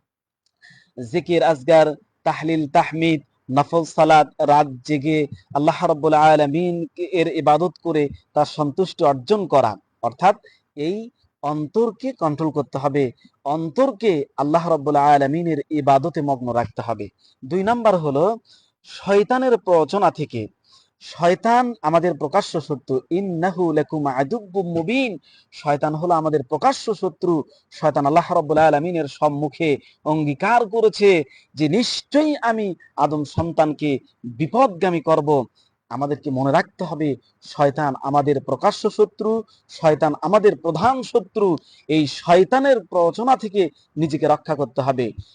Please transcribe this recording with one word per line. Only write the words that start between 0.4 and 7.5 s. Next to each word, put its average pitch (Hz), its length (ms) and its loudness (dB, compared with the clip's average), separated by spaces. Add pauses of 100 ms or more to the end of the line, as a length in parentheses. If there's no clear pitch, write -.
জিকির, 170 320 0
আজগার, 156 440 4 (360)
তাহলিল, 156 460 -2
তাহমিদ, 160 520 0 (300)
নফল 143 320 0
সালাত, 156 440 4 (120)
রাত 147 280 4 (180)
জেগে 151 420 0 (280)
আল্লাহ 151 300 0
রাব্বুল 156 280 0
আলামিন 156 640 4 (220)
এর 170 300 -2
ইবাদত 156 460 0 (100)